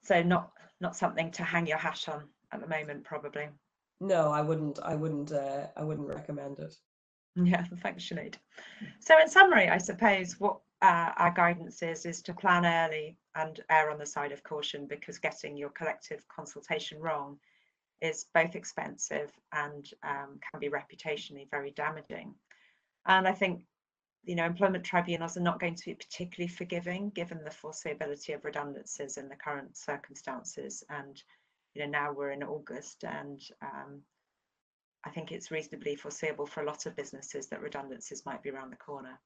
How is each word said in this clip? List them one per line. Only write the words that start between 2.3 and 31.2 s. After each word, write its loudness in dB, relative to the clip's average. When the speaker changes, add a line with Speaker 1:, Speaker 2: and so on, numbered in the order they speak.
Speaker 1:
at -8
the -12
moment, -6
probably. -8
Speaker 2:
No, 4
I 2
wouldn't. 0
I -2
wouldn't. -2
Uh, -2
I -4
wouldn't -4
recommend -8
it. -10
Speaker 1:
Yeah, 6
<laughs> -14
thanks, -6
Sinead. -8
So 12
in 8
summary, 12
I 4
suppose 2
what, 2
uh, 8
our 6
guidance 2
is, -4
is -6
to -8
plan 6
early 2
and -4
err 6
on -6
the -8
side -4
of -14
caution, -8
because -12
getting -6
your -6
collective -8
consultation -8
wrong -4
is -4
both 4
expensive -6
and, -6
um, -8
can -12
be -4
reputationally -8
very -6
damaging. -8
And 8
I 4
think, 0
you -4
know, 2
employment 2
tribunals 0
are -2
not 2
going -2
to -14
be -8
particularly -8
forgiving -6
given -8
the -10
foreseeability -8
of -8
redundancies -8
in -12
the -16
current -8
circumstances. -10
And, -12